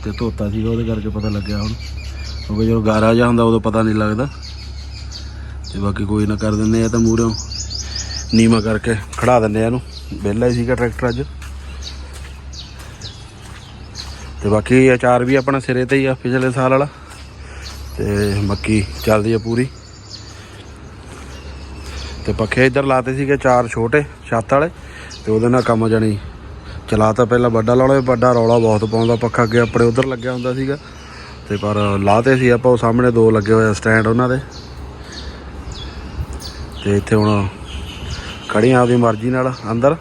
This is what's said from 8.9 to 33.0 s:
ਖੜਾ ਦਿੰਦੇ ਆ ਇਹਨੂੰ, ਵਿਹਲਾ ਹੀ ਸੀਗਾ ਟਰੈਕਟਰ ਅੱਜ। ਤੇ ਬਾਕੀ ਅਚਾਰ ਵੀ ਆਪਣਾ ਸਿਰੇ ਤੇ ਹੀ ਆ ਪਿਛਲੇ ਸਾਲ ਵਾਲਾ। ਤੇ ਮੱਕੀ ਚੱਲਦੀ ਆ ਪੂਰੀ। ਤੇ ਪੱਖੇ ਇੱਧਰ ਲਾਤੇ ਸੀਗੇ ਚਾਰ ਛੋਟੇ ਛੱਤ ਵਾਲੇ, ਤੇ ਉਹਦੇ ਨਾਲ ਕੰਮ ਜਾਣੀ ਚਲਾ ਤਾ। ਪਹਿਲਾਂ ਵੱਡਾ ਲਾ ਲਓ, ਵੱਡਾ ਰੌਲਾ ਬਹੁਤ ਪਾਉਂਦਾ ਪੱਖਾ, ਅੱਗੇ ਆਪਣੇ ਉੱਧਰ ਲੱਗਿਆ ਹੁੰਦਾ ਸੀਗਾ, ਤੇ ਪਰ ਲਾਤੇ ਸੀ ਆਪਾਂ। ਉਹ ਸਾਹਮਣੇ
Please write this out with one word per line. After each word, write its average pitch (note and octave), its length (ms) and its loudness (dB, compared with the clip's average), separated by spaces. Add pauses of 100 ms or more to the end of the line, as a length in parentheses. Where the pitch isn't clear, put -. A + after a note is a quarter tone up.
ਖੜਾ B2 240 4
ਦਿੰਦੇ G#2+ 220 2
ਆ A2+ 40 2
ਇਹਨੂੰ, B2 140 0 (340)
ਵਿਹਲਾ G#2 320 0
ਹੀ B2 80 2
ਸੀਗਾ A#2+ 200 0
ਟਰੈਕਟਰ A#2+ 340 -2
ਅੱਜ। A#2+ 140 -2 (3250)
ਤੇ G#2 60 -2
ਬਾਕੀ B2+ 460 6
ਅਚਾਰ B2 300 4
ਵੀ C3 100 2
ਆਪਣਾ C3+ 260 2
ਸਿਰੇ B2+ 240 0
ਤੇ C3 120 2
ਹੀ C3+ 100 2
ਆ C3 160 0
ਪਿਛਲੇ C3 280 0
ਸਾਲ B2+ 200 0
ਵਾਲਾ। C#3+ 180 4 (1080)
ਤੇ G#2 80 -4 (400)
ਮੱਕੀ G2+ 400 0 (200)
ਚੱਲਦੀ A2 280 4
ਆ A2+ 60 2
ਪੂਰੀ। A#2 280 0 (2500)
ਤੇ G#2+ 60 -2
ਪੱਖੇ A2+ 340 2
ਇੱਧਰ C3 180 2
ਲਾਤੇ C3 320 2
ਸੀਗੇ C#3 200 2
ਚਾਰ B2 320 4
ਛੋਟੇ A#2 360 0 (260)
ਛੱਤ A2+ 220 0
ਵਾਲੇ, D3+ 180 2 (540)
ਤੇ G#2+ 80 -2
ਉਹਦੇ A2+ 160 2
ਨਾਲ B2 140 4
ਕੰਮ A2+ 260 2
ਜਾਣੀ G#2+ 300 2 (720)
ਚਲਾ A2 220 4
ਤਾ। A#2+ 120 4
ਪਹਿਲਾਂ A#2+ 260 4
ਵੱਡਾ A2+ 240 2
ਲਾ C3 120 6
ਲਓ, C#3 160 6
ਵੱਡਾ B2 300 4
ਰੌਲਾ A#2 260 6
ਬਹੁਤ A2 260 4
ਪਾਉਂਦਾ A2+ 320 2
ਪੱਖਾ, A2+ 260 0
ਅੱਗੇ A2+ 180 4
ਆਪਣੇ A#2 260 2
ਉੱਧਰ B2+ 200 2
ਲੱਗਿਆ B2+ 260 -6
ਹੁੰਦਾ B2 220 -4
ਸੀਗਾ, C3+ 240 -4 (720)
ਤੇ G#2 80 -2
ਪਰ G#2 200 -2 (240)
ਲਾਤੇ A#2 360 4
ਸੀ B2+ 140 2
ਆਪਾਂ। A#2+ 220 4
ਉਹ B2 40 6
ਸਾਹਮਣੇ A#2+ 340 2